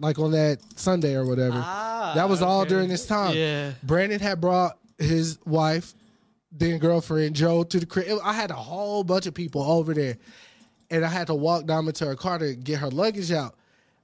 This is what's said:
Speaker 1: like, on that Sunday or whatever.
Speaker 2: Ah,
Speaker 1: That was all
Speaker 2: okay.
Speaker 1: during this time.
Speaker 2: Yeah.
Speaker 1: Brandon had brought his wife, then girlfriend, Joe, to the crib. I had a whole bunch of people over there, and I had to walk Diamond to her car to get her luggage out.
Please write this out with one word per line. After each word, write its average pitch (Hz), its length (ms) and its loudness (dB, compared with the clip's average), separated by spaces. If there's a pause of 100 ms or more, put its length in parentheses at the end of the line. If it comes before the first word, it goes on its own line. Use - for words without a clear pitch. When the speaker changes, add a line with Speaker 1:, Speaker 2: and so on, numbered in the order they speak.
Speaker 1:
like, 151 180 0
on 156 140 2
that 151 260 4 (180)
Sunday 165 380 2
or 131 100 0
whatever. 127 400 0
Speaker 2:
Ah, 208 520 -4
Speaker 1:
That 180 120 4
was 180 140 2
all 190 200 4
Speaker 2:
okay. 180 80 0
Speaker 1:
during 185 180 2
this 180 180 -4
time. 202 300 0
Speaker 2:
Yeah. 147 360 -2 (120)
Speaker 1:
Brandon 190 360 2
had 196 200 -2
brought 180 360 2 (220)
his 160 460 0
wife, 160 500 0 (560)
then 165 280 0
girlfriend, 156 580 2
Joe, 170 260 4
to 170 160 0
the 165 80 -4
crib. 185 380 -2
I 202 80 0
had 214 180 -4
a 160 40 -8
whole 190 500 -4
bunch 185 220 0
of 165 80 -8
people 156 280 -4
over 160 320 2
there, 135 220 -2 (760)
and 165 140 0
I 165 40 0
had 170 200 -4
to 160 60 0
walk 156 320 0
Diamond 160 300 0
to 160 100 -4
her 135 100 -4
car 180 220 -4
to 147 180 -4
get 139 240 -4
her 143 100 -4
luggage 190 400 -2
out. 147 240 -2 (500)